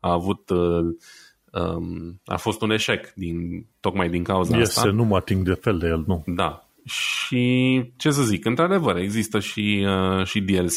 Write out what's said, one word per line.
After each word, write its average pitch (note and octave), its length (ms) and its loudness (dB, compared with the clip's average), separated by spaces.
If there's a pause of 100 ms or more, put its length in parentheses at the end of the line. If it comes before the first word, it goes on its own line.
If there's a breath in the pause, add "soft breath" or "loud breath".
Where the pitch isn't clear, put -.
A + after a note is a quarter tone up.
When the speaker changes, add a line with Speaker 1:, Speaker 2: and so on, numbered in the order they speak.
Speaker 1:
a F2+ 120 0
avut... F2+ 380 -2
Uh, E2+ 440 2 (580 loud breath)
um, F2 720 -6
a F#2 120 -4
fost - 260 -4
un A2 80 0
eșec G#2+ 440 -2
din, E2+ 520 -6 (140)
tocmai F#2 280 0
din F2 140 -2
cauza F#2+ 360 2
Speaker 2:
Este, A2+ 200 2
Speaker 1:
asta. A2+ 120 2
Speaker 2:
nu A2+ 140 2
mă G#2 120 4
ating F#2+ 300 0
de F#2 80 2
fel F#2+ 240 0
de E2+ 80 -2
el, E2 200 0
nu. E2+ 200 0
Speaker 1:
Da. F2 360 -4 (220)
Și, B2+ 1000 0 (140)
ce - 140 0
să C#3 120 2
zic, G#2+ 220 0
într-adevăr, D#3 520 2
există G2+ 440 -2
și, G2+ 460 -2
uh, F#2+ 380 2
și G#2 160 -4
D G2 100 0
L F#2 160 2 (100)